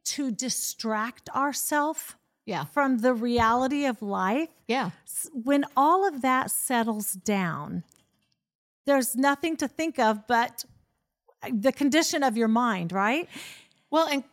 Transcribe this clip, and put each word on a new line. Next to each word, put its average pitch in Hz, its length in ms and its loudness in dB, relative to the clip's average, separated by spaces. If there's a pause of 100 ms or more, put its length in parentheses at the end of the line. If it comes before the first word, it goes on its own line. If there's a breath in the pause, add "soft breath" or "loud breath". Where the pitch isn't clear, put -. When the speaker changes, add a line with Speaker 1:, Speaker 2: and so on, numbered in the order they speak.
Speaker 1:
to 277 260 -4
distract 220 1000 -6
ourselves 294 840 -2 (300)
Speaker 2:
Yeah. 165 200 -4
Speaker 1:
from 269 340 2
the 254 160 4
reality 240 720 2
of 247 160 -2
life. 202 480 -2 (180)
Speaker 2:
Yeah. 208 220 -2 (160)
Speaker 1:
S-, - 260 -8
when 277 320 0 (120)
all 339 300 6
of 294 160 -4
that 262 280 0
settles 226 640 -2
down, 175 720 -4 (1000)
there's 269 320 2
nothing 285 420 2
to 294 100 -2
think 320 300 -4
of 220 280 2
but 240 380 0 (880)
the 247 220 2
condition 294 500 2
of 247 140 2
your 226 120 2
mind, 220 440 0
right? 208 360 0 (640 loud breath)
Speaker 2:
Well, 320 200 4
and, 277 220 0